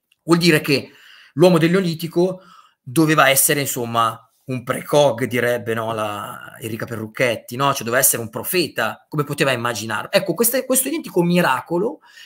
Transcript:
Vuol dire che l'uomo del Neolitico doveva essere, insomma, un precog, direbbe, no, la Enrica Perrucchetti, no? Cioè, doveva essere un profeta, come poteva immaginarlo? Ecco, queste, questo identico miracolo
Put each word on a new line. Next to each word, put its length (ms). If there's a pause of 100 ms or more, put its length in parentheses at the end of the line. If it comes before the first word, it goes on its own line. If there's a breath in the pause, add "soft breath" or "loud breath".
(220)
Vuol 160
dire 220
che 300 (440 loud breath)
l'uomo 240
del 120
Neolitico 720 (420 loud breath)
doveva 460
essere, 320
insomma, 680 (200)
un 140
precog, 600
direbbe, 500
no, 180
la 680
Enrica 280
Perrucchetti, 680
no? 160
Cioè, 120
doveva 140
essere 240
un 80
profeta, 800
come 160
poteva 280
immaginarlo? 580
Ecco, 240
queste, 300
questo 240
identico 340
miracolo 800 (260 loud breath)